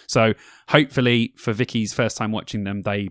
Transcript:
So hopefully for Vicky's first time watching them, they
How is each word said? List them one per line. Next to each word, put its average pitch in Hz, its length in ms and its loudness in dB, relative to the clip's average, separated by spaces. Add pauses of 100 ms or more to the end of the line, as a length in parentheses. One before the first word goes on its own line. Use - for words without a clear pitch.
So 113 260 4 (360)
hopefully 123 680 2
for - 160 -4
Vicky's 110 400 -2
first 117 240 -2
time 110 160 -4
watching 107 320 -6
them, 98 180 -4
they 101 280 -2